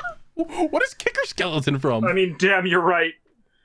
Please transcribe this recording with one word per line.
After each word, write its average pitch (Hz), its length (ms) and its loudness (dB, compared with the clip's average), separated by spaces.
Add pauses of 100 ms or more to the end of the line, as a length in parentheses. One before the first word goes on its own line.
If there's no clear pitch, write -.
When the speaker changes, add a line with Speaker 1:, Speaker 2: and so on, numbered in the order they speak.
(380)
Speaker 1:
What 320 440 -2
is 523 100 -2
Kicker 480 320 -2
Skeleton 151 540 -2
from? 123 260 0
Speaker 2:
I 107 80 2
mean, 180 260 0
damn, 185 280 4
you're 180 160 2
right. 165 320 2 (500)